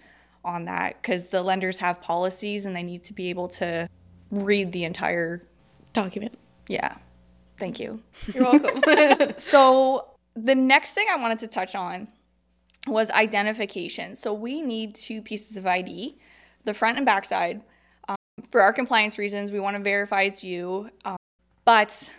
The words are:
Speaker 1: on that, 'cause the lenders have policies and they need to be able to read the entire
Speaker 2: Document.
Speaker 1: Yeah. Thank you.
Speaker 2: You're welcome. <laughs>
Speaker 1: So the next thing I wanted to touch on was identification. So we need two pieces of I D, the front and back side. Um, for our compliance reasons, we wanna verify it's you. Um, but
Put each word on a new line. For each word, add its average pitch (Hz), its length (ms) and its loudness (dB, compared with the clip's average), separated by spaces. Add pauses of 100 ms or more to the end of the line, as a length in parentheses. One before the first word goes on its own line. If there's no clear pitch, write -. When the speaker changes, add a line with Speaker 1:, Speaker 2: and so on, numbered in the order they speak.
(460)
Speaker 1:
on 175 200 -6
that, - 380 -4
'cause 180 240 -2
the 185 160 0
lenders 185 360 -2
have 175 220 -2
policies 185 640 -4
and 190 100 -6
they 175 80 -8
need 175 200 -10
to - 100 -14
be 180 160 -6
able 180 200 -6
to 170 380 -4 (440)
read 202 400 0
the 175 140 -4
entire 170 560 -2 (520)
Speaker 2:
Document. 202 440 -6 (300)
Speaker 1:
Yeah. - 280 -4 (600)
Thank 208 220 -8
you. - 220 -10 (320)
Speaker 2:
You're 254 120 0
welcome. 285 880 6
<laughs> - 20 -14
Speaker 1:
So 262 680 6 (300)
the 233 200 2
next 262 380 4
thing 427 180 0
I 339 60 0
wanted 226 220 -2
to 226 80 -10
touch 190 280 -6
on 180 320 -8 (800)
was 220 240 0
identification. 208 1040 -2
So 208 180 -6
we 240 280 -8
need 220 340 -6
two 220 260 -10
pieces 208 360 -10
of 190 100 -6
I 180 140 0
D, 180 360 -12 (460)
the 208 100 -4
front 233 240 0
and 277 80 -2
back 202 200 2
side. 185 360 -2 (460)
Um, 196 80 -4 (360)
for 233 100 6
our 196 120 8
compliance 226 440 0
reasons, 202 340 -6
we 202 80 -4
wanna 202 200 -4
verify 202 440 0
it's 196 200 -2
you. 180 460 -6 (140)
Um, 190 140 -8 (480)
but 214 540 4